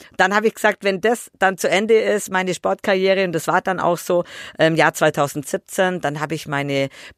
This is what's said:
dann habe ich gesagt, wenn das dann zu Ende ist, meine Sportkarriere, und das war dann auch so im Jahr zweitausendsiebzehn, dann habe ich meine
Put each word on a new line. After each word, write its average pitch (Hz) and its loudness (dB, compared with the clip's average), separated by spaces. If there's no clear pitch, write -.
dann 185 4
habe 214 4
ich 214 2
gesagt, - 0
wenn 190 0
das 226 0
dann 190 2
zu 180 -2
Ende 202 2
ist, 202 0
meine 185 -2
Sportkarriere, 190 0
und 180 -2
das 160 -4
war 170 2
dann 185 -4
auch 165 0
so 175 0
im 160 2
Jahr 156 4
zweitausendsiebzehn, 165 -2
dann 147 -4
habe 156 -4
ich 151 -10
meine 139 -2